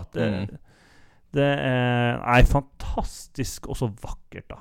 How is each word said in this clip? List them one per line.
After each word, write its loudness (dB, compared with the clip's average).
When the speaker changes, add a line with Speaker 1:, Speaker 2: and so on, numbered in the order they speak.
Speaker 1:
det, -2
Speaker 2:
Mm. -6
Speaker 1:
det 2
er, 2
nei, 6
fantastisk, -2
og -6
så -2
vakkert, -12
da, -14